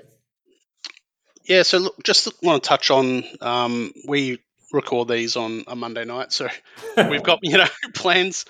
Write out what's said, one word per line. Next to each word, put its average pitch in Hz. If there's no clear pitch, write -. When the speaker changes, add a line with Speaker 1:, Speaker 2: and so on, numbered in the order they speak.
Speaker 1:
Yeah, 180
so 185
look, 190
just -
wanna 160
touch -
on, 127
um, 120
we 135
record 123
these 117
on 113
a 120
Monday 117
night, 123
so -
Speaker 2:
<laughs> -
Speaker 1:
we've 143
got, 170
you 170
know, 185
<laughs> -
plans, 185